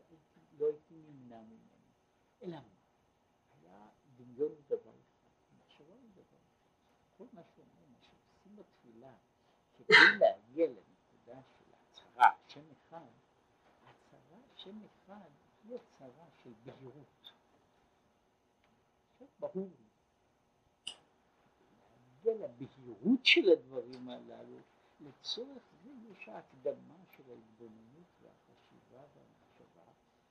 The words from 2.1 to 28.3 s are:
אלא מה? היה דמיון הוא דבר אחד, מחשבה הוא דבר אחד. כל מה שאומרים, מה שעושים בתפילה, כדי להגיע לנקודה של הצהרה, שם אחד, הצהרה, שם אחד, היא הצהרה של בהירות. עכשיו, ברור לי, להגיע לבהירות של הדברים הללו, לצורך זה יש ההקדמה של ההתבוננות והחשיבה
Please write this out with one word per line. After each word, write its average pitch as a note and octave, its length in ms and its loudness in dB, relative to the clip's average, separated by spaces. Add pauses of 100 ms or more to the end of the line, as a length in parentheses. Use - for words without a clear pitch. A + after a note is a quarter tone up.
אלא F3 120 -8
מה? - 240 -20 (840)
היה G#2 260 -20 (300)
דמיון B2 340 -6
הוא D#3 160 -20
דבר A2+ 220 -4
אחד, - 400 -20 (300)
מחשבה D#3 340 -20
הוא A#3+ 200 -20
דבר - 240 -20
אחד. - 800 -20
כל G3 160 -18
מה F3+ 80 -20 (140)
שאומרים, - 360 -20
מה - 100 -20
שעושים - 540 -20
בתפילה, B2+ 600 -20 (580)
כדי - 200 2 (260)
להגיע - 480 4
לנקודה - 760 -14 (160)
של - 160 -20
הצהרה, - 580 4 (160)
שם D3 240 -20
אחד, - 400 -20 (720)
הצהרה, - 560 -20 (160)
שם G#3 300 -16
אחד, F#3+ 440 -20 (340)
היא A3+ 120 -14
הצהרה C#3 500 -18 (180)
של B2 100 -20 (120)
בהירות. C3 680 -20 (1800)
עכשיו, C4+ 140 -20 (120)
ברור F#3 300 -6 (100)
לי, - 60 -20 (1900)
להגיע - 680 -6
לבהירות C3 800 -2
של C4+ 240 8
הדברים B2+ 600 2
הללו, A#2+ 480 -16 (420)
לצורך B3+ 640 -10 (200)
זה A#3 60 -20 (220)
יש - 180 -20
ההקדמה C#3 680 -8 (200)
של D3 120 -20
ההתבוננות A#2 800 -20 (140)
והחשיבה A#2+ 840 -20 (120)